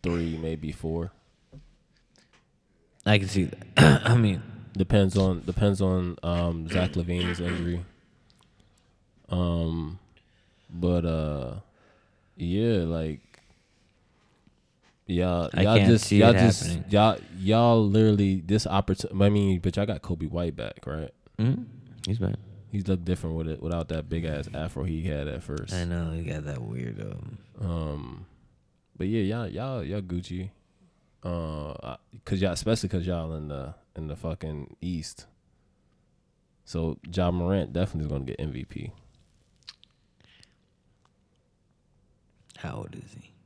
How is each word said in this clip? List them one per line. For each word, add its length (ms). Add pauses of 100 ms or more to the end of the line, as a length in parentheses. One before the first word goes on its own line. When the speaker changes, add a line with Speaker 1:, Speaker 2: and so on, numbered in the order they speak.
Speaker 1:
three, 340
maybe 340
four. 400 (2000)
Speaker 2:
I 120
can 100
see 160
that. 180 (160)
<clears throat> 0 (260)
I 120
mean, 260 (340)
Speaker 1:
Depends 400
on, 300
depends 340
on, 420
um, 460
Zach 240
LaVine's 480
injury. 420 (1500)
Um, 680 (720)
but, 360
uh, 480 (840)
yeah, 480
like, 360 (1900)
y'all, 480
Speaker 2:
I 80
Speaker 1:
y'all 160
Speaker 2:
can't 120
Speaker 1:
just, 160
Speaker 2:
see 120
Speaker 1:
y'all 120
Speaker 2:
it 100
Speaker 1:
just, 260
Speaker 2:
happening. 240
Speaker 1:
y'all, 280 (200)
y'all 480
literally 580
this 220
opportu-, 440 (140)
I 60
mean, 300
but 160
y'all 100
got 160
Kobe 240
White 300
back, 300
right? 240 (280)
Speaker 2:
Mm-hmm. 240 (440)
He's 120
back. 180 (360)
Speaker 1:
He's 160
looked 160
different 320
with 120
it, 140
without 260
that 200
big 160
ass 300
afro 300
he 180
had 260
at 140
first. 320
Speaker 2:
I 100
know, 280
he 100
got 220
that 180
weird, 380
um, 380 (220)
Speaker 1:
Um, 680 (680)
but 120
yeah, 140
y'all, 260
y'all, 360
y'all 180
Gucci. 480 (720)
Uh, 480 (100)
I, 140 (280)
'cause 160
y'all, 120
especially 360
'cause 180
y'all 280
in 140
the, 260 (220)
in 120
the 80
fucking 640
East. 460 (1400)
So 340 (140)
Ja 180
Morant 420
definitely 340
is 60
gonna 120
get 160
M 120
V 120
P. 280 (3750)
Speaker 2:
How 180
old 200
is 180
he? 160 (160)